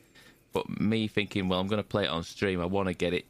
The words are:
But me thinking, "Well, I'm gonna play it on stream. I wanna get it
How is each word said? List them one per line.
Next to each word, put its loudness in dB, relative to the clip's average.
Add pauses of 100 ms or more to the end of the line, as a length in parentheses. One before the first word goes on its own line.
(520)
But -4
me 2
thinking, -2
"Well, 2
I'm -2
gonna 0
play 0
it 0
on -2
stream. 0
I 0
wanna 0
get 0
it -2